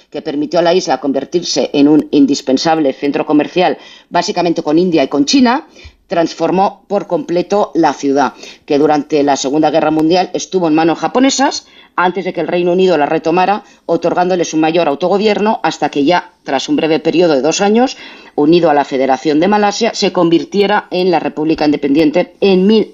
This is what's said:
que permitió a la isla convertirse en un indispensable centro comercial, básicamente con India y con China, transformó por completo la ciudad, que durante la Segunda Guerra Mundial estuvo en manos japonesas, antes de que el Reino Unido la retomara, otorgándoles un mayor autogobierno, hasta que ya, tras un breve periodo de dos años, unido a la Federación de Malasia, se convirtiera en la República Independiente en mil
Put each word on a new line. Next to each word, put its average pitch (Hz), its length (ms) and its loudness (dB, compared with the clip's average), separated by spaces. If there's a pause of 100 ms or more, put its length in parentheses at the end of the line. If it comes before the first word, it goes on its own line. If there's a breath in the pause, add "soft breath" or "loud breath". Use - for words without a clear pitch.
(120)
que 147 100 -10
permitió 151 380 -4
a - 20 0
la 170 120 2
isla 175 260 0
convertirse 139 720 -4
en 143 140 4
un 151 240 4
indispensable 139 800 0
centro 143 320 -4
comercial, 151 540 0 (300 loud breath)
básicamente 170 520 -2
con 156 160 0
India 170 260 2
y 135 40 -2
con 143 180 0
China, 254 420 2 (380 loud breath)
transformó 170 800 -2
por 196 200 -4
completo 175 680 -2
la 151 180 2
ciudad, 139 400 -2 (320 loud breath)
que 143 140 0
durante 151 440 0
la 143 120 2
Segunda 151 340 0
Guerra 151 220 0
Mundial 160 420 0
estuvo 175 340 -4
en 151 80 2
manos 160 240 0
japonesas, 269 680 0 (280 loud breath)
antes 180 280 -2
de 180 100 -6
que 185 80 -4
el 151 60 -4
Reino 175 240 0
Unido 180 260 2
la 147 80 2
retomara, 180 580 0 (220 soft breath)
otorgándoles 170 680 -2
un 156 80 0
mayor 160 260 0
autogobierno, 196 720 0
hasta 156 280 -4
que 143 160 -2
ya, 175 260 0 (120)
tras 139 260 -4
un 147 80 0
breve 156 220 0
periodo 160 340 2
de 131 80 2
dos 156 200 0
años, 220 360 2 (380 loud breath)
unido 160 360 4
a - 20 2
la 143 120 2
Federación 135 540 0
de 180 100 2
Malasia, 208 440 0
se - 180 -2
convirtiera 180 800 0
en 185 220 0
la 160 80 2
República 156 460 -2
Independiente 147 720 0
en 185 260 4
mil 214 280 2